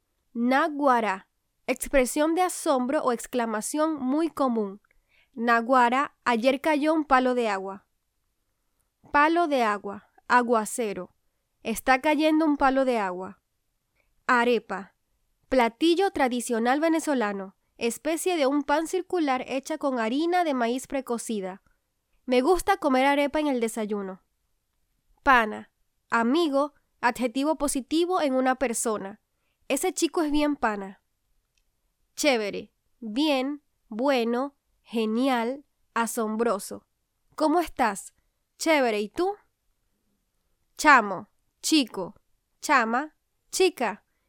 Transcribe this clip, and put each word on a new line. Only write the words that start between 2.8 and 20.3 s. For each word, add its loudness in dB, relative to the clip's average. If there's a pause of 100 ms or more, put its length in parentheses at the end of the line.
o 0
exclamación -4
muy 0
común. -4 (540)
Naguará, 2
ayer 0
cayó 2
un 0
palo 2
de 0
agua. -6 (1300)
Palo 4
de 0
agua, -4 (180)
aguacero. 0 (480)
Está 0
cayendo 2
un 2
palo 2
de 0
agua. -6 (840)
Arepa, 0 (540)
platillo 2
tradicional 0
venezolano, -2 (200)
especie -4
de 2
un 0
pan 0
circular -2
hecha -6
con -2
harina 0